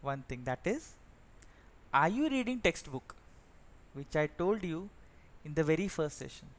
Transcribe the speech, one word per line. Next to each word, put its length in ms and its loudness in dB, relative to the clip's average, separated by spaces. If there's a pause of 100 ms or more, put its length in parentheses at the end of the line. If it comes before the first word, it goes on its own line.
one 260 -4
thing, 160 -6
that 200 -2
is, 280 -2 (1000)
are 140 8
you 200 2
reading 300 0
textbook, 560 0 (800)
which 220 -6
I 100 4
told 380 0
you 240 -4 (560)
in 100 -8
the 100 4
very 240 4
first 300 -2
session? 300 -12 (100)